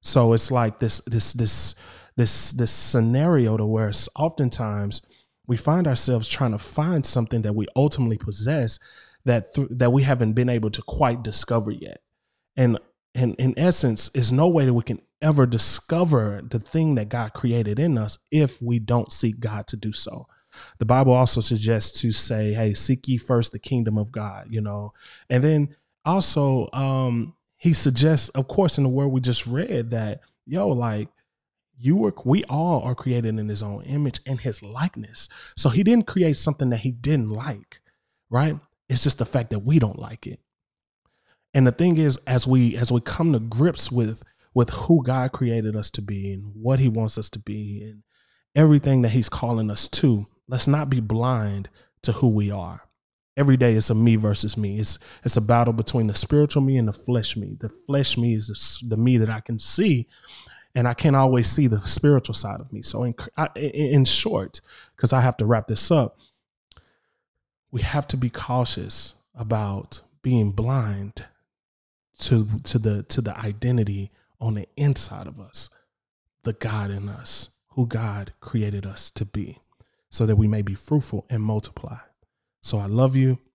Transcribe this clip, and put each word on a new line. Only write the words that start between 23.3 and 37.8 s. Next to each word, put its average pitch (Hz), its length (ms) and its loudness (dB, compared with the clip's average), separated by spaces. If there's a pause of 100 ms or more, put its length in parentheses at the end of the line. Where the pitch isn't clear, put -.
the - 80 -12
kingdom 113 380 -2
of 107 140 -4
God," 98 380 -10
you 110 120 -4
know? 104 320 -8 (360)
And 127 140 4
then 151 320 2 (300)
also, 147 680 0
um, 131 640 -2 (220)
he 170 160 2
suggests, 143 560 2
of 135 180 -4
course, 147 300 0
in 143 80 2
the 127 40 2
word 139 200 0
we 131 100 0
just 123 260 -2
read 120 460 -4
that, 107 300 -6 (240)
yo, 180 240 -2
like, 113 400 -2 (680)
you 135 200 2
were, 208 160 2 (100)
we 147 220 2
all 151 360 0
are 127 140 -4
created 117 420 -2
in 107 120 -6
his 104 120 -6
own 101 220 -10
image 143 420 -4
and 135 140 -6
his - 240 -8
likeness. 113 640 -8 (280)
So - 120 2
he 143 140 2
didn't 226 240 4
create 165 300 2
something 139 320 -2
that 113 100 0
he 123 120 -4
didn't 120 380 -2
like, 110 520 -10 (480)